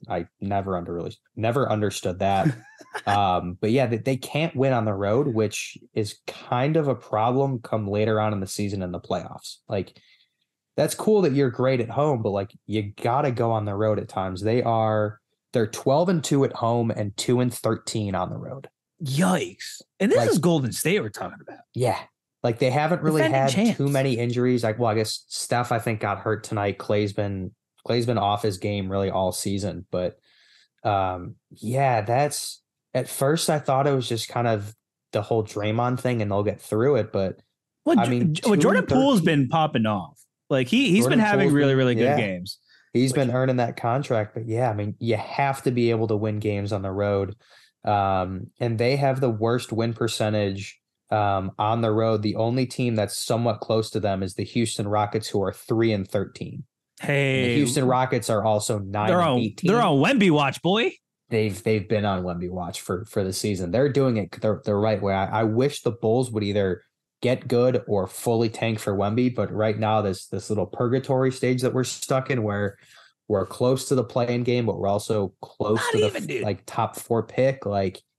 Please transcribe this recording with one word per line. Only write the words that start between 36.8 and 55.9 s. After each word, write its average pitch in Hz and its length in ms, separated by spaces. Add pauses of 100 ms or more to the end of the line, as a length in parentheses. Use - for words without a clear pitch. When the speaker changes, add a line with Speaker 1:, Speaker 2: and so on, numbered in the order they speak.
Speaker 1:
it. 107 160
But, 95 300 (440)
Speaker 2:
Well, 294 140
Speaker 1:
I 120 60
Speaker 2:
J-, 120 40
Speaker 1:
mean, 127 260
Speaker 2:
J-, 233 140
well, 202 100
Jordan 202 260
Poole's 262 360
Speaker 1:
two 165 60
and - 0
thirteen. 151 140
Speaker 2:
been 123 80
popping 156 360
off. 101 320 (320)
Like, 135 200
he, 240 220
he's 190 120
Speaker 1:
Jordan 247 160
Speaker 2:
been 214 60
having - 140 (100)
Speaker 1:
Poole's 147 60
Speaker 2:
really, 143 160
Speaker 1:
been, 135 60
Speaker 2:
really 127 180
good 113 80
Speaker 1:
yeah. 139 140
Speaker 2:
games. 95 400 (360)
Speaker 1:
He's 127 180
Speaker 2:
Which - 40 (120)
Speaker 1:
been 117 80
earning 131 220
that 120 180
contract, 113 580
but 113 140
yeah, 117 220
I 107 40
mean, 104 260
you 117 180
have - 460
to 139 80
be 120 180
able 113 180
to 110 80
win 107 240
games 101 320
on 104 120
the 95 80
road. 101 440 (480)
Um, 95 640 (140)
and 117 180
they 123 160
have 135 240
the 131 100
worst 113 440
win 113 200
percentage, 107 840 (320)
um, 98 480
on 110 220
the 113 100
road. 110 300
The 104 160
only 120 280
team 123 300
that's 104 220
somewhat 117 420
close 110 300
to 110 100
them 95 240
is 92 120
the 101 100
Houston 113 420
Rockets, 104 400
who 101 160
are 92 80
three 113 400